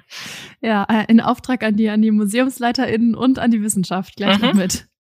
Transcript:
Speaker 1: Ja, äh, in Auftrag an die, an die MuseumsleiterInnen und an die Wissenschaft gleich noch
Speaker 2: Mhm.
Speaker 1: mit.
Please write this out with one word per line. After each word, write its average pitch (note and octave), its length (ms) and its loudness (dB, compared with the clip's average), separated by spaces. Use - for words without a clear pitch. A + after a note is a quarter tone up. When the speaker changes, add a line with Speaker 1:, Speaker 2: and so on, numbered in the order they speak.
Speaker 1:
Ja, G#3+ 240 0
äh, G#3+ 240 0
in A3+ 100 8
Auftrag - 440 -2
an G#3+ 120 0
die, A3 140 0
an G#3+ 120 0
die A3 100 2
MuseumsleiterInnen A#3 1000 0
und B3+ 260 0
an A#3 120 0
die A3+ 100 0
Wissenschaft F#3+ 540 -4
gleich G3 240 2
noch A#3+ 140 0
Speaker 2:
Mhm. G3+ 60 4
Speaker 1:
mit. - 280 -4